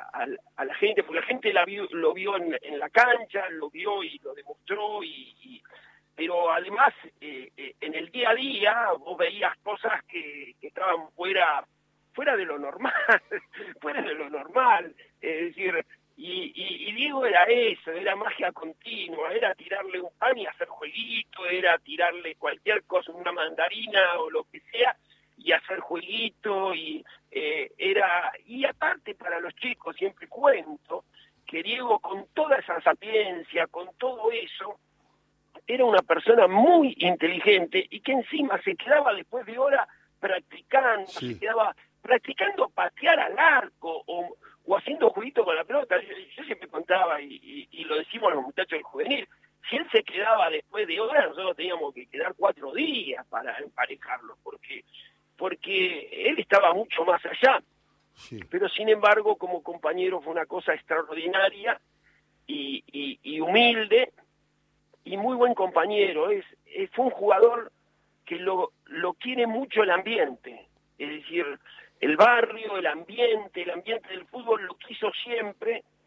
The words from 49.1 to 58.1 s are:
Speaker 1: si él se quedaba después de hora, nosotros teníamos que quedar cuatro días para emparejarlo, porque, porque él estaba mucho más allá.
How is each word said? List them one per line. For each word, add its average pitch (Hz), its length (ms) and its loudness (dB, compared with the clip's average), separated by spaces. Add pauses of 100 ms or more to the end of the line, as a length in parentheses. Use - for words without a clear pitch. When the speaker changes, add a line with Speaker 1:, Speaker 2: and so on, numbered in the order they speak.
Speaker 1:
si 233 80 -4
él 320 140 -4
se 220 140 4
quedaba 196 460 2
después 190 360 -4
de 165 140 -4
hora, 247 260 4
nosotros 185 300 -4
teníamos 160 360 -6
que 123 140 -16
quedar - 300 -6
cuatro 175 360 -2
días 196 540 -6
para 117 320 -8
emparejarlo, 120 840 -8
porque, - 400 -16 (520)
porque - 920 -4
él 302 100 -4
estaba 196 360 4
mucho 185 300 -2
más 175 220 2
allá. - 340 4 (540)